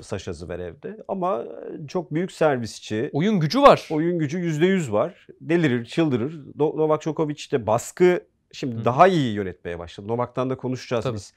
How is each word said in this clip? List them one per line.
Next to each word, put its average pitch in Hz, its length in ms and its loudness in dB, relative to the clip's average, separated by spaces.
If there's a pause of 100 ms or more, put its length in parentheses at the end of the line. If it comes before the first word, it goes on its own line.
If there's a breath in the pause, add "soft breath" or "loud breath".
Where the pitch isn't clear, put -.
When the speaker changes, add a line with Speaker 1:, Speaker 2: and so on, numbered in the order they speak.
Speaker 1:
Sasha 95 300 -8
Zverev'de. 87 640 -12 (120)
Ama 196 360 -4 (440)
çok 180 260 -6
büyük 175 180 -4
servisçi. 120 800 -2
Speaker 2:
Oyun 180 280 2
gücü 156 220 2
var. 226 280 8
Speaker 1:
Oyun 170 280 0
gücü 156 200 -2
yüzde 170 280 0
yüz 180 260 2
var. 127 340 -2 (140)
Delirir, 139 440 2
çıldırır. 139 480 0 (260)
Do-, 151 200 0
Novak 151 240 2
Djokovic 151 500 -4
de 120 140 0
baskı 170 540 2 (320)
şimdi 123 280 -6
Speaker 2:
Hı. 113 40 -2
Speaker 1:
daha 131 240 8
iyi 143 260 2
yönetmeye 90 440 -6
başladı. 87 300 -14
Novak'tan 120 420 -2
da 127 60 -4
konuşacağız 127 480 -4
Speaker 2:
Tabii, 127 120 -4
Speaker 1:
biz. - 200 -14